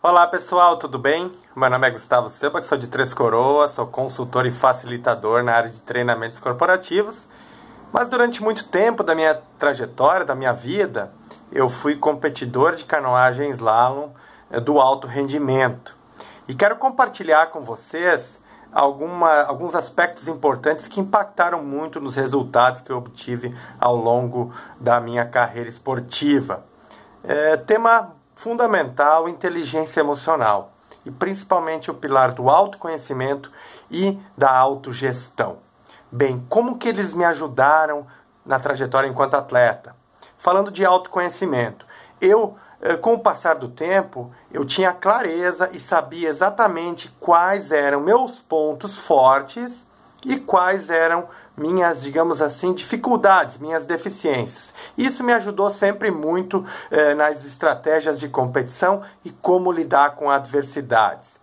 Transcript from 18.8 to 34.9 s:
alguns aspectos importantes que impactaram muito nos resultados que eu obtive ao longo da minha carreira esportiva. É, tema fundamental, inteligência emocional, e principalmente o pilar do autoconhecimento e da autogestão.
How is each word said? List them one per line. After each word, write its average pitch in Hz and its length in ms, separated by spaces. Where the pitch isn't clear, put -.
alguns 147 320
aspectos 175 540
importantes 147 600
que - 100
impactaram 190 640
muito 143 380
nos 131 160
resultados 127 640
que - 100
eu 131 60
obtive 123 580
ao 123 180
longo 120 540
da 120 180
minha 120 280
carreira 120 420
esportiva. 127 960
É, 156 360
tema 226 600
fundamental, 165 880
inteligência 160 720
emocional, 139 720
e - 60
principalmente 165 800
o - 40
pilar 131 380
do 127 160
autoconhecimento 143 1040
e 196 280
da 135 160
autogestão. 127 1080